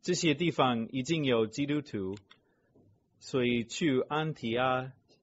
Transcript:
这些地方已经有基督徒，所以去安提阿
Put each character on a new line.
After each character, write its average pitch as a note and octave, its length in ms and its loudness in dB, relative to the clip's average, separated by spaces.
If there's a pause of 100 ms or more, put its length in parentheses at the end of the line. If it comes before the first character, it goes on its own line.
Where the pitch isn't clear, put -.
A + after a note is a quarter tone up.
这 F3 100 0
些 D#3 220 2
地 E3 160 0
方 A#2+ 400 2
已 C3 100 -2
经 D3+ 240 -2
有 A2+ 220 4
基 C#3 180 -4
督 C#3+ 160 -2
徒， G2 340 -6 (1040)
所 B2+ 240 -2
以 A#2+ 200 2
去 C3+ 380 0
安 D3+ 340 -2
提 A2+ 200 -4
阿 B2+ 380 0 (300)